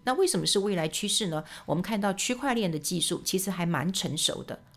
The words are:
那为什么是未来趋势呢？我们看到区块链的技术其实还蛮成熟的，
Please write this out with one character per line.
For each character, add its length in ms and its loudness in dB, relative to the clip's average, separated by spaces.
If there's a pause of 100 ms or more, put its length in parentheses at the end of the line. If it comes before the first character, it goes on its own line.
那 80 2
为 120 4
什 140 2
么 60 0
是 140 4
未 160 2
来 120 2
趋 220 -2
势 180 0
呢？ 160 -2 (220)
我 100 0
们 60 2
看 180 -2
到 140 2
区 200 -2
块 200 0
链 180 2
的 80 -2
技 220 -2
术 240 -2
其 120 0
实 140 0
还 140 -2
蛮 260 2
成 260 -2
熟 260 0
的， 160 -10 (180)